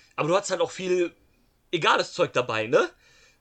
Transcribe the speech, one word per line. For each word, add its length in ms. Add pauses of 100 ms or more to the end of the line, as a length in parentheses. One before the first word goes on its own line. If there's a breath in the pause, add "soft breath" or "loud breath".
(140 soft breath)
Aber 140
du 80
hattest 160
halt 80
auch 100
viel 420 (600)
egales 400
Zeug 220
dabei, 340
ne? 200 (520 soft breath)